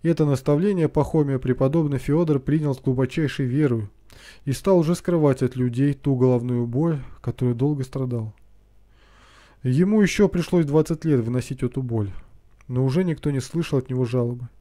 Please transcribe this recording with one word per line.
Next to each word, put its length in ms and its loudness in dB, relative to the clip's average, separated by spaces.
И 60 0
это 180 2
наставление 600 2
Пахомия 500 0
преподобный 600 0
Феодор 420 0
принял 340 0
с 60 -10
глубочайшей 680 -2
верою 440 0
и 80 -4
стал 260 2
уже 160 2
скрывать 480 2
от 140 -2
людей 360 0
ту 240 -2
головную 500 2
боль, 340 -2
которую 360 -2
долго 280 -2
страдал. 480 -6
Ему 380 2
ещё 280 4
пришлось 380 0
двадцать 380 0
лет 160 2
выносить 420 -4
эту 200 -4
боль, 280 -4
но 160 0
уже 200 0
никто 260 -2
не 100 -2
слышал 380 -2
от 120 -4
него 140 0
жалобы. 440 -4